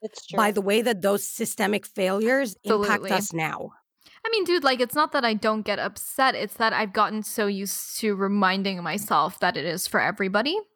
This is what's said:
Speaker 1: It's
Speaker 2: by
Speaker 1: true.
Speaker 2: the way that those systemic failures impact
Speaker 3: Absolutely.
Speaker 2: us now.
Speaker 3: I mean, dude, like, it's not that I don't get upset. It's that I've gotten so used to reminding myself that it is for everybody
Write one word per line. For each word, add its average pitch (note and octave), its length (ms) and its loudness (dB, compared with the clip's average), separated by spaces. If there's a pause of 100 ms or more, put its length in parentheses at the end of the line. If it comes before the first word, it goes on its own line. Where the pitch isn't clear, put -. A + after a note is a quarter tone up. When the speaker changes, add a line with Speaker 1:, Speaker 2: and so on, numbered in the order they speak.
Speaker 1:
It's - 300 -14
Speaker 2:
by G#3 180 4
Speaker 1:
true. G#3 40 0
Speaker 2:
the G#3 60 0
way G3+ 220 2
that G#3+ 200 0
those G3 240 2
systemic G#3 600 -2
failures G#3 680 0 (100)
impact G#3 260 2
Speaker 3:
Absolutely. G3+ 220 0
Speaker 2:
us G3+ 200 0
now. D#3+ 380 -4 (540)
Speaker 3:
I A4+ 60 -4
mean, A4 140 2
dude, F4 200 2
like, C4 160 2
it's B3 140 -2
not D#4 180 2
that C#4 120 2
I A3+ 100 2
don't G#3+ 280 0
get G3+ 160 -2
upset. - 560 0
It's G#3 200 -6
that A3+ 180 0
I've G#3 200 -2
gotten G#3+ 300 0
so G#3+ 240 -2
used G3+ 540 -4
to G#3+ 140 2
reminding G3 680 0
myself E3+ 580 0
that F3+ 160 2
it C#3+ 80 -4
is E3+ 220 -4
for - 140 0
everybody G#3 580 0 (180)